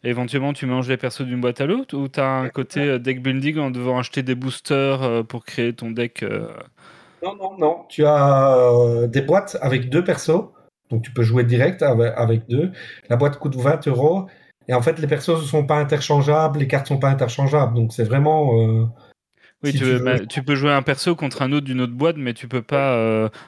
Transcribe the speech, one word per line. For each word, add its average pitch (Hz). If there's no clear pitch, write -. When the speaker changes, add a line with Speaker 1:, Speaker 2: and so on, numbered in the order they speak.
Speaker 1:
Et 123
éventuellement, 131
tu 139
mélanges 127
les 131
persos 127
d'une 123
boîte 123
à 139
l'autre, 214
ou 139
t'as 135
un 131
Speaker 2:
Ouais. 131
Speaker 1:
côté, 139
euh, 143
deck 127
building 135
en 139
devant 123
acheter 123
des 127
boosters, 135
euh, 117
pour 113
créer 120
ton 117
deck, 117
euh ? 107
Speaker 2:
Non, 196
non, 196
non. 160
Tu 151
as, 139
euh, 120
des 135
boîtes 180
avec 127
deux 170
persos. 185
Donc, 113
tu -
peux 123
jouer 117
direct 123
ave-, 117
avec 113
deux. 151
La 120
boîte 143
coûte 135
vingt 143
euros. 156
Et 123
en 123
fait, 156
les 156
persos 160
ne 147
sont 143
pas 147
interchangeables, 147
les 135
cartes 135
sont 139
pas 135
interchangeables. 135
Donc, 113
c'est 117
vraiment, 139
euh, 113
Speaker 1:
Oui, 143
Speaker 2:
si -
Speaker 1:
tu 143
Speaker 2:
tu 139
Speaker 1:
veux, 127
Speaker 2:
veux 127
Speaker 1:
ma-, 127
tu 123
peux 143
jouer 143
un 139
perso 160
contre 139
un 131
autre 143
d'une 127
autre 120
boîte, 151
mais 127
tu -
peux 120
pas, 139
Speaker 2:
Ouais. 113
Speaker 1:
euh, 110